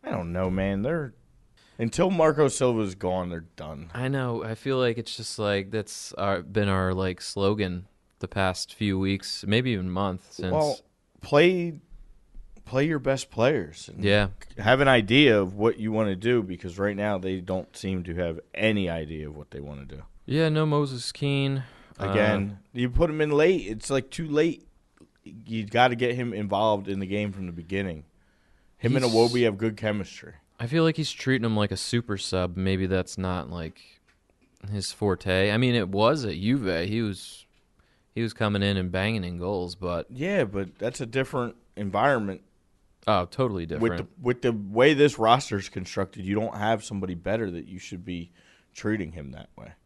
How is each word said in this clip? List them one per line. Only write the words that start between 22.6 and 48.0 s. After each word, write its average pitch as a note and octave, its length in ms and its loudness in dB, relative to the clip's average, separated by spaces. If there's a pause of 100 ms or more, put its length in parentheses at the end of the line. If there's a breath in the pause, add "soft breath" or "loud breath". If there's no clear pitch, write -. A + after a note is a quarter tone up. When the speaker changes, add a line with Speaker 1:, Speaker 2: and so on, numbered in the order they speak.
Speaker 1:
you B2 160 -2
put D3 220 2
him D#3 100 -2
in D3+ 100 2
late. D3+ 360 4
It's, A2 240 -8
like, C3+ 200 0
too E3 160 -6
late. D3+ 380 0 (600)
You A2 420 -8
gotta A#2+ 300 6
get A#2+ 180 0
him A#2+ 180 -4
involved G2+ 560 2
in G2 120 -2
the G2 60 -4
game G2+ 260 -2
from F#2+ 140 -8
the F2 60 -8
beginning. E2+ 520 -6 (760)
Him B2 180 2
and C3 80 2
Speaker 2:
He's A#2+ 100 2
Speaker 1:
Iwobi A#2 300 6
have G2+ 140 2
good A2 180 -2
chemistry. G#2 580 -6 (260)
Speaker 2:
I B2 80 -6
feel D#3+ 160 2
like D#3+ 120 2
he's B2+ 160 -4
treating C3 320 0
him A2+ 120 2
like G#2 160 2
a F#2+ 40 -4
super A#2 400 -2
sub. F2+ 400 -2
Maybe F#2+ 300 0
that's F#2 320 -2
not, F2+ 320 -4
like, - 500 -12 (720)
his G2+ 220 -4
forte. G2 580 0
I G#2 60 2
mean, B2 180 2
it G#2 140 0
was A#2+ 360 2
at F#2+ 100 -4
Juve. F#2 540 0
He A2+ 140 -2
was, - 440 -8 (680)
he A#2 80 -4
was A2 100 -4
coming G#2 300 0
in G2+ 140 2
and F#2 160 -2
banging G2 320 -2
in F2 140 -8
goals, F2+ 360 -4
but F2 360 -4
Speaker 1:
Yeah, D#3+ 340 0
but G2 340 -6
that's A#2+ 220 -4
a B2+ 60 -6
different B2+ 500 -2 (200)
environment. G#2 680 0 (640)
Speaker 2:
Oh, G2 180 2
totally G2 420 -2
different. E2 160 -2
Speaker 1:
With A2 160 2
the, - 80 -6 (140)
with A#2+ 220 0
the B2 100 4
way A2+ 420 4
this C#3+ 240 6
roster's A2+ 500 4
constructed, F#2+ 560 -6
you G2 100 0
don't G#2+ 220 -2
have G#2+ 280 0
somebody G2 300 -6
better F#2+ 360 -2
that E2+ 160 -10
you F#2 140 -14
should F2+ 240 -12